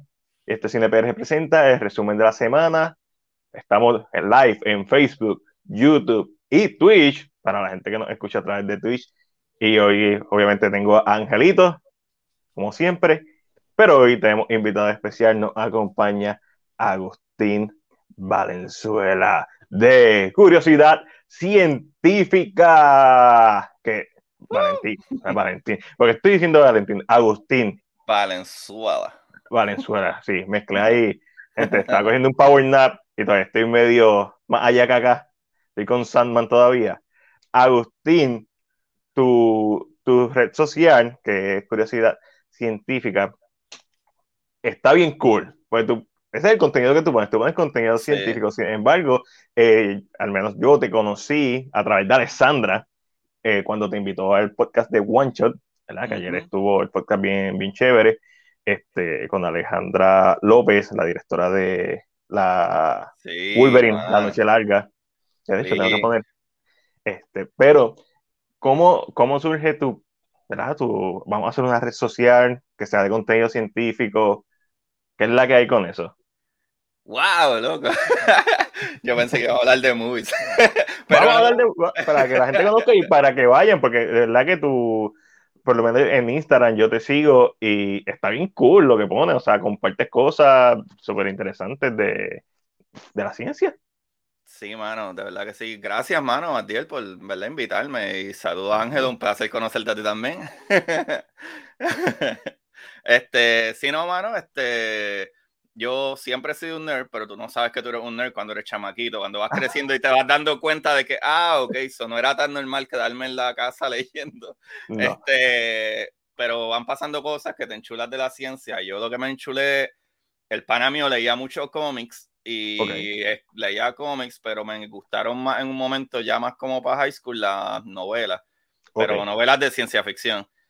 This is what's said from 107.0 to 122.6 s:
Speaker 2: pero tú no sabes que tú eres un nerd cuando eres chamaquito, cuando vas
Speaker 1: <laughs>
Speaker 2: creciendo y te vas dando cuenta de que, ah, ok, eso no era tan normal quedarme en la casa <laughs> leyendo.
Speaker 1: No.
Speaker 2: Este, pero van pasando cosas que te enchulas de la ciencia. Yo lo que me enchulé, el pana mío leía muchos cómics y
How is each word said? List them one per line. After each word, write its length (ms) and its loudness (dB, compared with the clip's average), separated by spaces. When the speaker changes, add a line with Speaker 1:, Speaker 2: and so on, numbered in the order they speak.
Speaker 2:
pero 160 -12
tú 100 -18
no 120 -16
sabes 220 -6
que 100 -10
tú 80 -12
eres 120 -10
un 140 -14
nerd 180 -10
cuando 200 -12
eres 120 -14
chamaquito, 540 -12
cuando 200 -10
vas 120 -6
Speaker 1:
<laughs> 0 -
Speaker 2:
creciendo 440 -6
y 40 -6
te 100 -6
vas 180 0
dando 320 -2
cuenta 360 -4
de 100 -2
que, 160 -8
ah, 400 -2
ok, 140 -10
eso 320 -10
no 100 -8
era 180 -2
tan 180 -4
normal 340 -10
quedarme 380 -8
en 100 -12
la 200 -6
casa 340 -8
<laughs> 0 -
leyendo. 680 -14
Speaker 1:
No. 120 -10
Speaker 2:
Este, 1120 -4
pero 340 -6
van 160 -6
pasando 380 -10
cosas 340 -10
que 100 -10
te 80 -16
enchulas 340 -14
de 80 -12
la 120 -6
ciencia. 520 -14
Yo 180 -12
lo 100 -8
que 80 -10
me 120 -8
enchulé, 640 -4
el 160 -8
pana 260 -2
mío 180 -4
leía 260 -2
muchos 360 -10
cómics 580 -10
y 360 -10